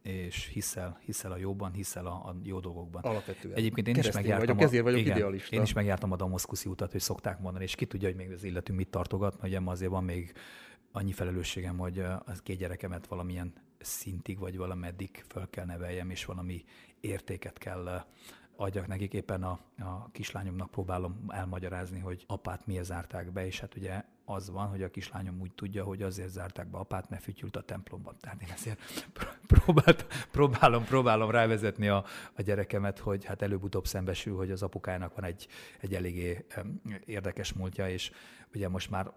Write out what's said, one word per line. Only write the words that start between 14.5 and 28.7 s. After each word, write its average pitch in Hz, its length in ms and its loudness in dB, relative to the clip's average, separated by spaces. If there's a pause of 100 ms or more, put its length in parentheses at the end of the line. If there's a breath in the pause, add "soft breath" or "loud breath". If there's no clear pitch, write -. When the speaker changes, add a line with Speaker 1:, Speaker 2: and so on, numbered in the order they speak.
Speaker 1:
valameddig 90 720 -6
föl 92 220 -8
kell 92 160 -8
neveljem, 87 440 -6
és 87 160 -6
valami 90 380 -6 (360 loud breath)
értéket 98 580 -6
kell, 92 280 -8
ö, 90 100 -4 (600 loud breath)
adjak 95 320 -2
nekik. 95 260 -4
Éppen 95 300 -2
a, 90 160 -2 (200)
a 95 320 -8
kislányomnak 92 600 -6
próbálom 92 560 -4
elmagyarázni, 92 720 -6
hogy 92 280 -6
apát 92 380 -6
miért 92 200 -2
zárták 87 460 -6
be, 92 140 -2
és 92 140 -6
hát - 160 -10
ugye 95 280 -6 (220)
az 95 240 -6
van, 98 180 -4
hogy 95 160 -4
a 90 60 -4
kislányom 95 520 -8
úgy 90 100 -6
tudja, 98 320 -6
hogy 98 180 -6
azért 95 280 -4
zárták 92 380 -8
be 92 100 -10
apát, 95 320 -4
mert 92 140 -8
fütyült 101 320 -10
a 95 60 -4
templomban. - 600 -10
Tehát 95 200 -12
én 90 120 -10
ezért - 600 -8